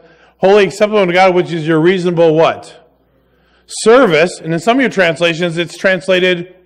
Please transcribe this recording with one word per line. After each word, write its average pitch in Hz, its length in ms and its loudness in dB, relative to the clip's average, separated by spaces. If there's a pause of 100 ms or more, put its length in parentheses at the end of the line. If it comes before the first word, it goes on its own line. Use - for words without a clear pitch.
(380)
holy, 202 260 4
acceptable 208 340 -2
unto 180 160 0
God, 185 220 4
which 165 160 -2
is 160 160 -6
your 160 120 2
reasonable" 170 540 2
what? - 540 -2 (800)
"Service." 185 760 2
And 160 80 -6
in 165 80 -4
some 233 180 -2
of 277 40 0
your 233 80 0
translations, 170 720 -2
it's 170 180 -8
translated 180 760 -2 (100)